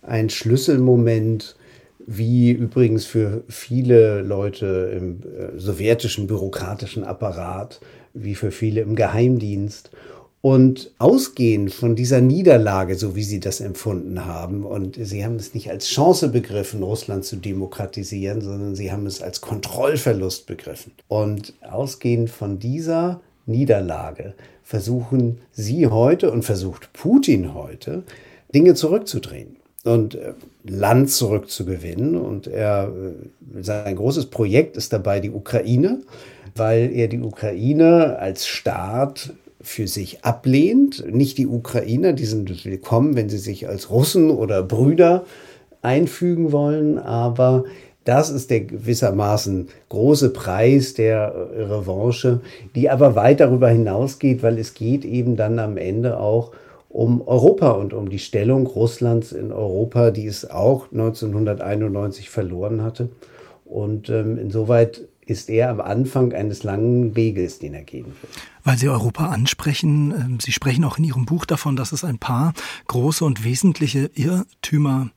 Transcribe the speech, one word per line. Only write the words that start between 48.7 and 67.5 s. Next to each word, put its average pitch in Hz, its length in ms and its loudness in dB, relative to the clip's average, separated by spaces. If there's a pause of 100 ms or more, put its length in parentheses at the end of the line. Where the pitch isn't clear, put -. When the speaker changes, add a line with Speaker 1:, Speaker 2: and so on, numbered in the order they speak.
Speaker 1:
große 139 440 4
Preis 120 640 2
der, 110 400 0 (220)
äh, 110 80 -6
Revanche, 104 800 0 (340)
die 131 140 2
aber 131 260 6
weit 127 240 6
darüber 127 300 6
hinausgeht, 120 760 2
weil 117 160 2
es 113 140 -8
geht 127 320 -2
eben 117 320 0
dann 110 200 0
am 107 200 -4
Ende 110 420 -2
auch 113 320 0 (400)
um 120 300 2
Europa 135 480 4
und 101 240 0
um 104 160 -6
die 98 80 -6
Stellung 120 480 0
Russlands 117 640 0
in 107 200 -8
Europa, 107 580 2
die 104 160 -4
es 101 240 -10
auch 131 420 0
neunzehnhunderteinundneunzig 104 1400 -2
verloren 101 500 -4
hatte. 113 280 -4 (540)
Und, 107 460 -6
ähm, 113 300 0
insoweit 110 680 2 (160)
ist - 280 -6
er 117 180 2
am 107 120 -4
Anfang 123 520 0
eines 101 300 -6
langen 110 520 0
Weges, 98 440 -2